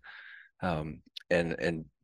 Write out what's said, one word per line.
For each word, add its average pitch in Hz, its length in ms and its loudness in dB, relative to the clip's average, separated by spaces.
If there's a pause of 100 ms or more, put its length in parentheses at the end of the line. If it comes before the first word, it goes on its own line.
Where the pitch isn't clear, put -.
(600)
Um, 78 400 -2 (280)
and, 85 300 4
and 80 260 0 (180)